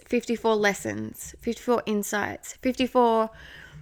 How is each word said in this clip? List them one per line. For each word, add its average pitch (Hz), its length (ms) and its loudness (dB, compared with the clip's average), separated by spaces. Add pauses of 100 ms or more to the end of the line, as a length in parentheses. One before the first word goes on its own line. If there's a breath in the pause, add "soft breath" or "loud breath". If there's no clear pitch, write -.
fifty-four 226 520 0
lessons, 208 800 -2
fifty-four 233 460 0
insights, 208 760 -4
fifty-four 240 680 2 (520 loud breath)